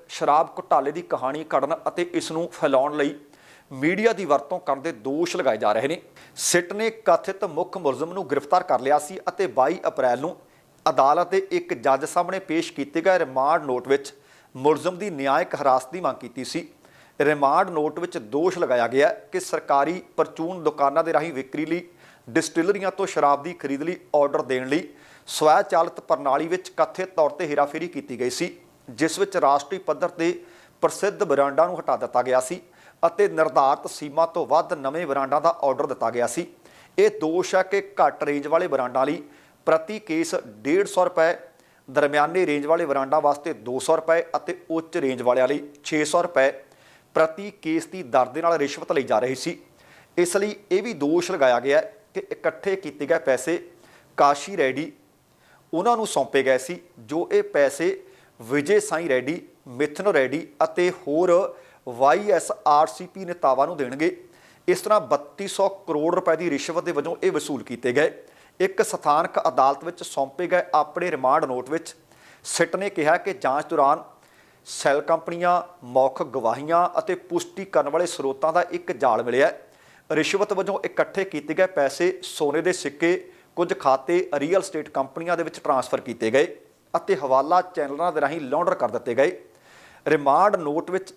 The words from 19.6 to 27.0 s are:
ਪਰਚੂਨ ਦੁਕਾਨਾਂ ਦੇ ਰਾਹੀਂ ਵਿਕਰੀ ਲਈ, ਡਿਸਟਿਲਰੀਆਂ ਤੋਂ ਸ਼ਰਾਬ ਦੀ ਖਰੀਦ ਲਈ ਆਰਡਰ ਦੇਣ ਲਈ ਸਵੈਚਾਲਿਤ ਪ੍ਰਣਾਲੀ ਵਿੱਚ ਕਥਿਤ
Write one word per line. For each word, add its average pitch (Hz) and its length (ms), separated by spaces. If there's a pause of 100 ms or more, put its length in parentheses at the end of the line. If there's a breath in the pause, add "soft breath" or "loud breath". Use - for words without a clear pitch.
ਪਰਚੂਨ 165 480
ਦੁਕਾਨਾਂ 147 400
ਦੇ 160 80
ਰਾਹੀਂ 156 200
ਵਿਕਰੀ 135 340
ਲਈ, 170 160 (460 soft breath)
ਡਿਸਟਿਲਰੀਆਂ 170 600
ਤੋਂ 190 160
ਸ਼ਰਾਬ 143 360
ਦੀ 147 120
ਖਰੀਦ 139 280
ਲਈ 170 140 (200)
ਆਰਡਰ 147 280
ਦੇਣ 127 240
ਲਈ 151 200 (400 loud breath)
ਸਵੈਚਾਲਿਤ 165 720
ਪ੍ਰਣਾਲੀ 143 480
ਵਿੱਚ 180 240
ਕਥਿਤ 180 440